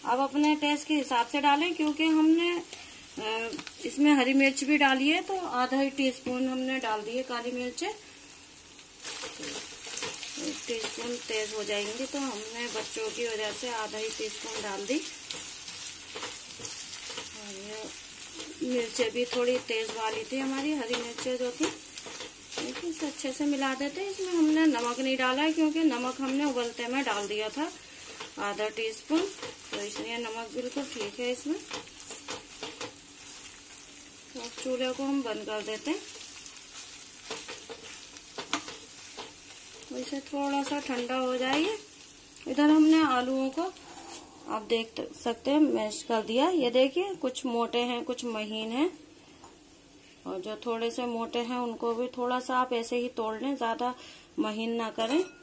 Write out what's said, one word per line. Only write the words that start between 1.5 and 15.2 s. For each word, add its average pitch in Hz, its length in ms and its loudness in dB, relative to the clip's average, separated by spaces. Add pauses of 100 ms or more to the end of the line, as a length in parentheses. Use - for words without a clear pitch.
क्योंकि 302 300 2
हमने, 320 460 8
अ, - 1000 -4 (340)
इसमें 294 280 6
हरी 262 220 6
मिर्च 269 300 6
भी 294 140 6
डाली 269 300 6
है, 339 140 4
तो 381 140 -2
आधा 262 440 2
ही 277 100 4
teaspoon 262 580 0
हमने 254 300 0
डाल 220 220 0
दी 226 160 -4
है 254 60 0
काली 240 300 -4
मिर्च। 247 300 -2
एक 415 120 -2 (2750)
teaspoon 233 520 -4
तेज 214 360 -2
हो 208 100 -2
जाएंगी, 208 420 -2
तो 285 120 -4
हमने 233 520 -4
बच्चों 214 400 -4
की 233 180 -2
वजह 214 240 -2
से 247 160 -4
आधा 214 300 -4
ही 220 100 -2
teaspoon 214 540 -4
डाल 202 240 -4
दी। 277 120 2 (2500)